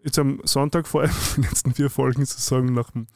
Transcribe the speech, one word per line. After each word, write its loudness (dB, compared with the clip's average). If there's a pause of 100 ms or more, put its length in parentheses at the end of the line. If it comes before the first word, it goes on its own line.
jetzt -2
am 2
Sonntag 0
vor 0
allem 2
<laughs> -2
die 2
letzten 0
vier 2
Folgen 0
sozusagen 0
nach -2
dem, -8